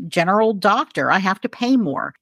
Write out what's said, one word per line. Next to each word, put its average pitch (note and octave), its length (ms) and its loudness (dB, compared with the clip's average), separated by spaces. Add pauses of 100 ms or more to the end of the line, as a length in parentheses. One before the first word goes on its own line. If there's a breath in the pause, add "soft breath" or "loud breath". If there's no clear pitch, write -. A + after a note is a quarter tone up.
general G3+ 440 2
doctor. G3+ 560 0
I E3+ 100 2
have F#3+ 220 -2
to - 80 -4
pay B3+ 280 0
more D3 440 -2